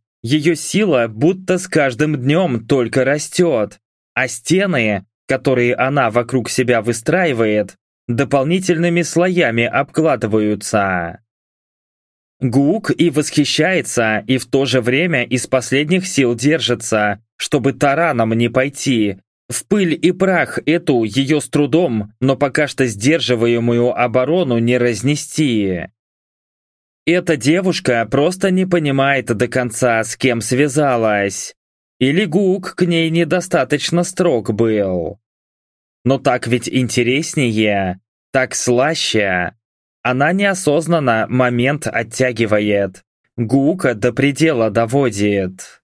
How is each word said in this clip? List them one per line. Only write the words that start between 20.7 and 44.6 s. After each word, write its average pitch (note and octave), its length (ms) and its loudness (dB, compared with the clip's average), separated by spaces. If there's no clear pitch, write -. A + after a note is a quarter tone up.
её C3+ 380 0
с - 80 -10
трудом, C#3 720 0
но C3 160 2
пока D3 300 0
что C3+ 180 -2
сдерживаемую A#2+ 1040 2
оборону B2+ 680 0
не A#2+ 200 2
разнести. A#2+ 1120 -2
Эта E3+ 300 2
девушка C3 680 0
просто F3 460 0
не F#3 140 2
понимает C#3 640 0
до A2+ 200 0
конца, A#2+ 560 0
с - 140 -10
кем A#2+ 240 0
связалась. A#2+ 1120 0
Или D#3 260 2
Гуук F#3 500 0
к F#3+ 100 0
ней E3 240 0
недостаточно E3+ 920 0
строг A#2+ 480 0
был. G2 680 0
Но C3 160 0
так B2+ 280 -2
ведь A#2 200 -2
интереснее, A#2 1300 0
так C3 200 0
слаще. A2+ 1000 0
Она C3+ 300 0
неосознанно D#3 960 0
момент B2 580 0
оттягивает, G#2+ 1160 -2
Гуука C3+ 560 0
до A#2 180 -2
предела C3 580 0